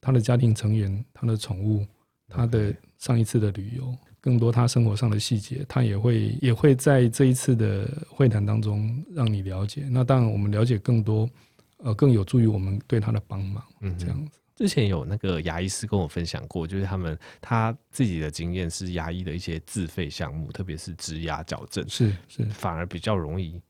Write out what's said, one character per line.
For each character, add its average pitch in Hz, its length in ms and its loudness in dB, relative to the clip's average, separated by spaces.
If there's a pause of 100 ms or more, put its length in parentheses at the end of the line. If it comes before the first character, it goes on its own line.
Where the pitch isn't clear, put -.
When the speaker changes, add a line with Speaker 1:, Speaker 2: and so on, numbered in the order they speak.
Speaker 1:
他 131 100 0
的 127 80 6
家 120 160 2
庭 120 200 4
成 107 180 0
员、 104 400 -2
他 - 140 -4
的 110 100 0
宠 101 220 -6
物、 104 220 0
Speaker 2:
OK。 101 60 -6 (420)
Speaker 1:
他 117 180 0
的 107 260 2 (240)
上 120 220 0
一 113 40 4
次 110 160 0
的 104 120 2
旅 101 260 -8
游， 127 180 -8 (240)
更 123 200 2
多 117 120 4
他 117 160 4
生 120 160 4
活 107 120 2
上 113 140 0
的 104 100 0
细 107 200 -2
节， 127 280 -8
他 131 160 0
也 104 140 2
会， 110 440 2
也 123 120 4
会 143 200 6
在 131 360 4
这 135 160 2
一 127 80 6
次 127 220 2
的 104 320 0 (220)
会 135 180 4
谈 107 160 2
当 107 180 2
中 107 420 -2 (100)
让 120 180 0
你 98 120 -2
了 95 220 -4
解。 143 240 -6
那 127 140 2
当 127 180 4
然 113 100 2
我 104 60 0
们 101 140 0
了 107 140 2
解 117 140 2
更 113 240 2
多， 107 260 0 (480)
呃， 110 160 -2
更 135 180 6
有 104 120 6
助 123 160 2
于 113 80 8
我 104 100 4
们 98 300 -2
对 117 120 2
他 107 120 0
的 104 160 0
帮 98 160 -8
忙， 104 200 -8 (180)
Speaker 2:
嗯 98 100 -4
哼。 87 80 -6
Speaker 1:
这 87 80 -4
样 135 180 -4
子。 151 60 -12 (240)
Speaker 2:
之 208 120 0
前 117 200 2
有 85 180 0
那 92 120 -4
个 87 240 -2
牙 82 180 -4
医 95 80 -2
师 101 200 -6
跟 101 120 2
我 82 80 0
分 85 160 -4
享 - 240 -8
过， 82 200 -6
就 95 100 -6
是 98 80 -2
他 95 120 -4
们， 82 200 -4 (220)
他 113 360 -2 (160)
自 240 140 0
己 123 140 0
的 76 100 -4
经 85 240 -6
验 90 160 -4
是 90 240 -8
牙 82 180 -6
医 90 120 -6
的 80 100 -6
一 87 60 -6
些 85 260 -6
自 90 220 -6
费 82 200 -6
项 85 260 -8
目， 147 180 -8
特 - 120 -8
别 80 140 -8
是 85 180 -12
植 80 260 -10
牙 80 220 -6
矫 - 260 -10
正， - 200 -6
Speaker 1:
是， 104 260 2 (120)
是。 - 180 -6
Speaker 2:
反 101 260 -4
而 82 140 -4
比 87 140 -10
较 107 160 -2
容 82 260 -4
易 85 180 -10 (100)